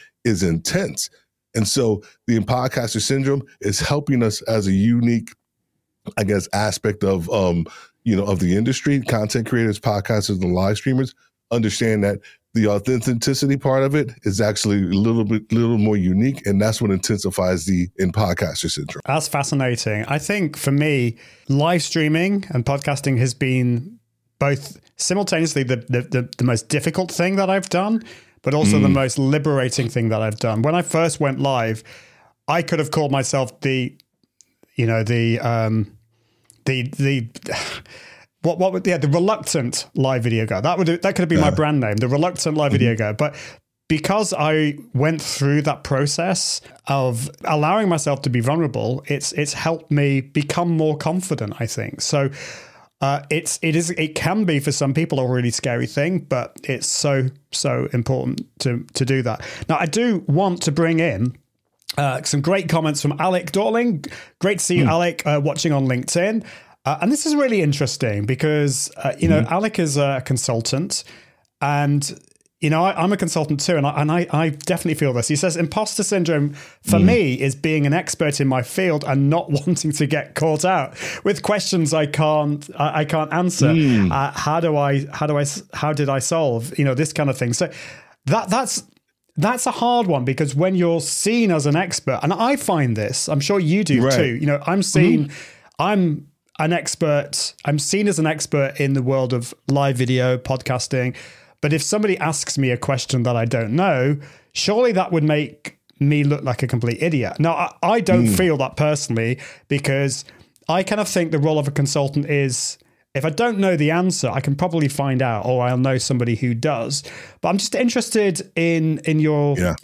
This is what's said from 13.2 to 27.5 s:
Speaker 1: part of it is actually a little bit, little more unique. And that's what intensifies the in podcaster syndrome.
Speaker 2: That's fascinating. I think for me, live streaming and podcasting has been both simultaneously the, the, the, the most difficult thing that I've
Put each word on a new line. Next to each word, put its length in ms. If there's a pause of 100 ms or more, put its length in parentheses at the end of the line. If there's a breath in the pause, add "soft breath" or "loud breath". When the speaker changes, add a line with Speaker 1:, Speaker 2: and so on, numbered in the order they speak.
Speaker 1:
part 260
of 120
it 180 (120)
is 140
actually 440
a 120
little 300
bit, 280
little 260
more 180
unique. 500
And 140
that's 220
what 80
intensifies 720
the 240 (100)
in 140
podcaster 580
syndrome. 360
Speaker 2:
That's 200
fascinating. 800
I 120
think 400
for 120
me, 460 (320 loud breath)
live 340
streaming 680
and 160
podcasting 520
has 140
been 680 (400)
both 400 (180)
simultaneously 680
the, 140
the, 260
the, 340
the 80
most 240
difficult 420
thing 260
that 120
I've 220